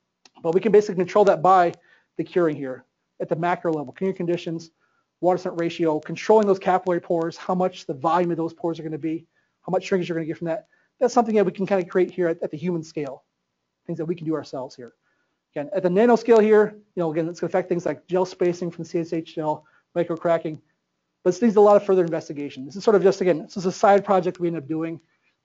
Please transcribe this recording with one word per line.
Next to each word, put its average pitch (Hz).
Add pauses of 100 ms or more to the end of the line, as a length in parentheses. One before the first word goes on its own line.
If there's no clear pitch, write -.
(420)
But 165
we 185
can 202
basically 208
control 185
that 165
by 180 (420)
the 160
curing 160
here 131 (360)
at -
the 165
macro 175
level, 147
curing 190
conditions, 170 (500)
water 180
scent 180
ratio, 165
controlling 214
those 196
capillary 180
pores, 165
how -
much 185
the 160
volume 170
of 160
those 165
pores 165
are -
gonna 156
be, 160 (340)
how -
much 185
shrinkage 175
you're 165
gonna 165
get 156
from 170
that. 160 (320)
That's 247
something 226
that 202
we 185
can 190
kinda 190
create 180
here 175
at, 170
at -
the 156
human 165
scale, 139 (640)
things 165
that 160
we 175
can 160
do 156
ourselves 139
here. 117 (600)
Again, 143
at 190
the 180
nanoscale 226
here, 214
you -
know, 160
again, 160
it's 175
gonna 175
affect 185
things 170
like 147
gel 180
spacing 175
from 170
C 170
S 165
H 160
gel, 151 (300)
micro 170
cracking, 165 (600)
but 180
it's 175
things 220
a 208
lot 208
of 202
further 185
investigation. 143
This 143
is 190
sort 214
of 175
just, 190
again, 175
this -
is 180
a 180
side 202
project 185
we 175
end 170
up 139
doing. 160 (440)